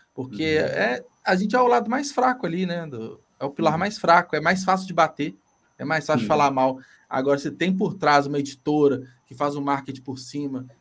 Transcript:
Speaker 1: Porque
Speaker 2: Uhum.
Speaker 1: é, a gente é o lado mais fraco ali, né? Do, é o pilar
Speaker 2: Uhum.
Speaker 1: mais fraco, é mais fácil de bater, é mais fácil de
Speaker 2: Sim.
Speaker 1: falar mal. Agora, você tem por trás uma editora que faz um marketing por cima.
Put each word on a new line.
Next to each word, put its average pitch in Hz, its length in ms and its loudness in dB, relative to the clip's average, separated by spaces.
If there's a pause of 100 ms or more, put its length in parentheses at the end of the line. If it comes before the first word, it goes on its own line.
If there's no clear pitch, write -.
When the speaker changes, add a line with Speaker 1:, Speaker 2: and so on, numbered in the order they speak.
(160)
Speaker 1:
Porque 135 280 -8 (140)
Speaker 2:
Uhum. 151 80 2
Speaker 1:
é, 233 380 -2 (200)
a 185 120 2
gente 208 200 0
é 254 60 6
o 247 60 4
lado 233 220 2
mais 285 220 -2
fraco 254 340 0
ali, 175 200 -2
né? 170 220 -6
Do, 120 320 -10 (200)
é 135 60 -6
o 143 60 -4
pilar 156 220 2
Speaker 2:
Uhum. 165 60 -2
Speaker 1:
mais 208 200 -4
fraco, 175 360 4
é 151 60 2
mais 185 220 0
fácil 190 240 0
de 175 60 -10
bater, 160 420 0 (420)
é 123 80 -10
mais 156 200 -2
fácil 151 160 2
de - 20 -2
Speaker 2:
Sim. 104 60 -6
Speaker 1:
falar 147 220 4
mal. 131 280 0 (300)
Agora, 139 280 0
você 143 140 -6
tem 185 240 0
por 185 200 -2
trás 147 300 4
uma 143 140 -2
editora 143 640 0 (240)
que 131 80 -20
faz 143 200 -2
um 143 60 -6
marketing 139 400 -4
por 135 160 -10
cima. 135 480 -10 (160)